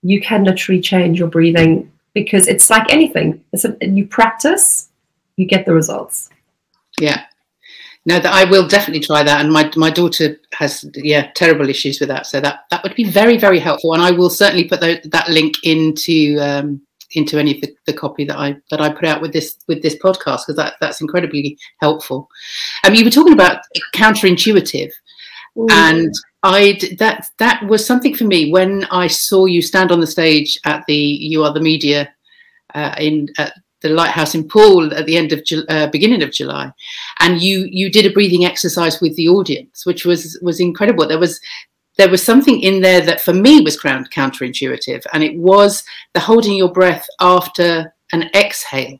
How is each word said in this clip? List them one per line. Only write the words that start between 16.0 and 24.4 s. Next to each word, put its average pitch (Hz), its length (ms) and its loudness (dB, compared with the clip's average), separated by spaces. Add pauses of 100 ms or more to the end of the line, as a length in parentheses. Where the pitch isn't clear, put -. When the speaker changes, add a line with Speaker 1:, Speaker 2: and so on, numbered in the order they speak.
Speaker 2:
um, 143 420 -4 (300)
into 151 280 -2
any 147 160 0
of - 60 -10
the, 143 120 -10 (120)
the 147 80 -4
copy 147 320 -8
that 143 120 -8
I, 143 200 -6 (140)
that 151 100 -4
I 151 100 0
put 160 140 -6
out 156 160 -2
with 160 100 -8
this, - 260 -6 (100)
with 165 140 -4
this 151 140 -4
podcast, 185 500 -4
'cause 143 120 -8
that, 147 240 -4
that's - 180 -6
incredibly 147 580 -6 (220)
helpful. 156 480 -4 (580)
Um, 190 80 6
you 226 120 6
were 240 60 4
talking 320 220 8
about 185 280 4 (340)
counterintuitive, 196 960 2 (640)